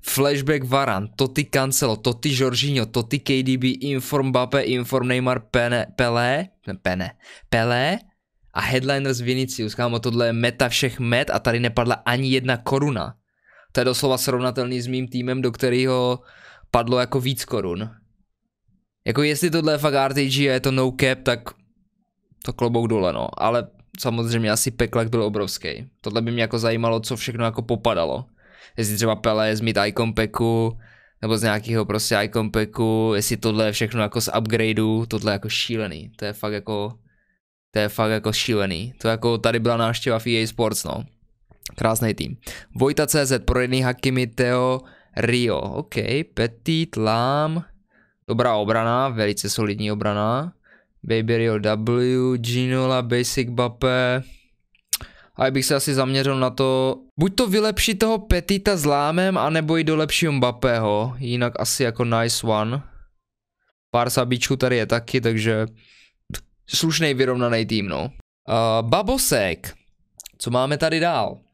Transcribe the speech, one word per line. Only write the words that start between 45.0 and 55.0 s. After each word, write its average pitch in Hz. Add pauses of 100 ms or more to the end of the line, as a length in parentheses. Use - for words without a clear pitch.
Rio. 117
OK, - (400)
Petit, 160
Lam. 135 (640)
Dobrá 117
obrana, 113
velice 104
solidní 104
obrana. 107 (500)
Baby 113
Rio 113 (180)
W, 123
Ginola, 127
Basic 120
Bappe. 123 (1120)